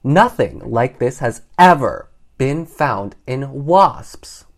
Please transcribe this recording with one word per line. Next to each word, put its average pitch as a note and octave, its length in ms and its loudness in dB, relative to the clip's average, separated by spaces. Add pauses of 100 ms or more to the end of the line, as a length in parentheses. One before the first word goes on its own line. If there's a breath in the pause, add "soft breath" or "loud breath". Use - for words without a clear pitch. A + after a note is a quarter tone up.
Nothing D#3 580 0
like A#2 380 -4
this B2 200 -4
has A#2 240 -6 (160)
ever D3 500 2 (300)
been C#3+ 260 -2
found G#2 520 -6 (100)
in C#3 400 -10
wasps. - 800 -2 (120)